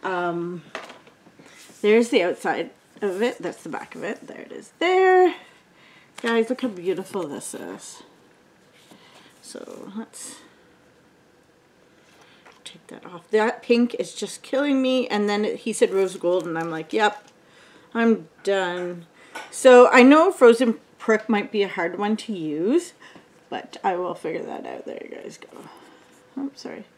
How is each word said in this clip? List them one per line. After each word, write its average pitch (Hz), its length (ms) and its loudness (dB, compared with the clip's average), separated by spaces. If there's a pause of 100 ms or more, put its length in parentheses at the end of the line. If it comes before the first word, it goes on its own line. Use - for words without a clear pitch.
Um, 175 600 -6 (1160)
there's 226 280 4
the 208 140 4
outside 165 480 -4 (320)
of 196 180 -4
it. 240 180 -2
That's 165 220 -10
the 170 80 -14
back - 240 -12
of - 100 -14
it. 208 220 -12
There - 160 -18
it - 100 -18
is - 280 -18
there. 370 560 4 (880)
Guys, 233 260 0
look 247 120 -4
how 254 80 -2
beautiful 180 580 -6
this - 260 -12
is. - 480 -14 (1400)
So - 520 -16
let's - 420 -14 (2250)
take - 240 -20
that - 180 -20
off. 175 240 -18
That 214 320 0
pink 240 380 2
is - 160 -6
just - 260 -10
killing 277 400 0
me. 254 260 0
And 208 220 -2
then 208 160 0
it, - 140 -4
he 226 120 -6
said 202 220 2
rose 190 240 0
gold, 175 300 0
and 165 100 -6
I'm 165 140 -6
like, 160 200 -10
"Yep, 214 360 -2 (680)
I'm 226 340 2 (160)
done." 180 640 -4 (460)
So 247 400 8
I 262 100 8
know 311 300 8
Frozen 233 480 4 (180)
Prick 214 320 -2
might 208 220 -2
be 214 100 -2
a 196 60 0
hard 180 320 -6
one 208 180 -2
to - 160 -10
use, 175 600 -4 (580)
but - 320 -12
I 190 140 0
will 180 180 -6
figure 170 280 -8
that - 220 -12
out. - 200 -14
There - 180 -12
you - 120 -16
guys - 220 -16
go. - 1040 -20
Oops, 277 180 -12
sorry. 233 260 -16 (120)